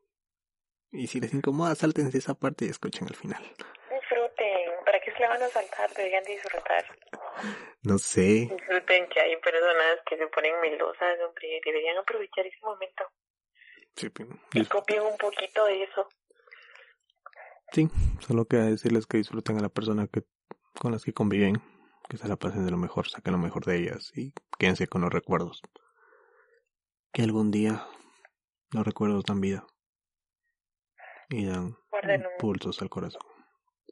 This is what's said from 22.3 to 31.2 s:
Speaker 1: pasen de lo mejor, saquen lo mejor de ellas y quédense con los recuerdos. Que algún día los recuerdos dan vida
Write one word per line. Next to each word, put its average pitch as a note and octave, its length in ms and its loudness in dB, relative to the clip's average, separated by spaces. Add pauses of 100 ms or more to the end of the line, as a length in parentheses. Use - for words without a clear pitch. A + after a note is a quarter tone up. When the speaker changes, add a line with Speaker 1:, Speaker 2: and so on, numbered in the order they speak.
Speaker 1:
pasen F#2+ 300 -2
de F2+ 60 0
lo F2+ 60 0
mejor, F2 320 -2
saquen - 240 -4
lo F2+ 60 2
mejor E2+ 260 -4
de F2+ 120 2
ellas - 380 -4
y C3 180 -8 (260)
quédense F#2 280 4
con - 140 0
los F2 100 2
recuerdos. F2+ 500 -2 (1500)
Que B2 120 0
algún A2 280 4
día G#2+ 360 2 (840)
los - 140 0
recuerdos G#2 400 0
dan G2 160 0
vida G2 240 -2 (1600)